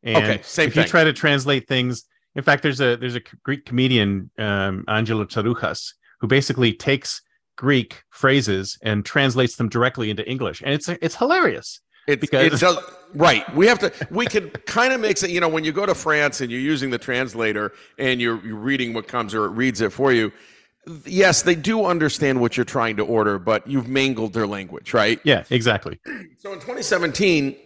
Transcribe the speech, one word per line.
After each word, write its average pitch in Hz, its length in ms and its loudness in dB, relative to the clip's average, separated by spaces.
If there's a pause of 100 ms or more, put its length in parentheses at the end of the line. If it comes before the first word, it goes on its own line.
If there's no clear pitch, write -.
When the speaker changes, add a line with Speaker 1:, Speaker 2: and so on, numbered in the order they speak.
Speaker 1:
And 110 140 0
Speaker 2:
Okay, 107 260 4
same 156 260 0
Speaker 1:
if - 80 -2
you 123 60 4
Speaker 2:
thing. - 80 0
Speaker 1:
try 165 140 6
to 156 80 4
translate 139 560 0
things, 123 360 -2 (320)
in 139 60 -6
fact, 143 220 2
there's 139 160 0
a, 123 160 2
there's 120 180 -6
a 123 60 -6
c-, - 240 -20
Greek 135 200 -4
comedian, 117 640 2 (100)
um, 98 500 -2
Angelo 110 360 0
Tsarouchas, 107 680 -4 (280)
who 113 60 -2
basically 127 480 2
takes - 480 -4 (340)
Greek 131 540 0
phrases 107 720 0
and 104 240 -2
translates 131 500 0
them 113 140 -2
directly 120 400 -2
into 107 180 -6
English, 120 320 -6
and 139 140 -4
it's, 151 140 -6
it's 165 260 -4
hilarious. 262 680 -2 (280)
Speaker 2:
It, 143 120 2
Speaker 1:
because 147 320 4
Speaker 2:
it 131 80 0
does, 175 160 4 (380)
right. 143 400 2
We 185 140 6
have 240 100 4
to, 190 140 -2 (180)
we 226 160 -2
can 190 240 -2
<laughs> - 160 -12
kinda 254 320 2
mix 214 240 -2
it, 180 80 -4
you 175 100 0
know, 170 80 2
when 160 160 -2
you 156 80 -2
go 202 140 -2
to 190 80 0
France 147 480 0
and 120 80 -6
you're 123 100 -6
using 139 300 -2
the 120 80 -2
translator 110 720 -2 (260)
and 127 220 0
you're, 117 240 -2
you're 113 120 -10
reading 120 360 -4
what 113 160 -8
comes 113 260 -4
or 107 120 0
it 90 40 -4
reads 113 300 -2
it 101 120 0
for 135 200 2
you, 110 180 2 (760)
yes, 180 360 4
they 175 120 4
do 208 320 0
understand 151 540 0
what 120 160 0
you're 123 80 0
trying 113 320 -2
to 104 80 -2
order, 104 340 2
but 104 280 0
you've 127 220 -2
mangled 127 440 0
their 110 140 -2
language, 98 460 -10
right? 110 300 2
Speaker 1:
Yeah, 117 280 4
exactly. 113 540 0
Speaker 2:
<clears throat> 208 340 -14
So 196 140 -14
in 180 60 -12
twenty 247 240 -10
seventeen 165 840 0